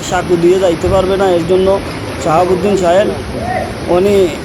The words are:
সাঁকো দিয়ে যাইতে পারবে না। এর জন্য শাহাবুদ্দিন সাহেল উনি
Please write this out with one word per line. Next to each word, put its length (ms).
সাঁকো 260
দিয়ে 200
যাইতে 300
পারবে 260
না। 60
এর 140
জন্য 180
শাহাবুদ্দিন 580
সাহেল 260
উনি 200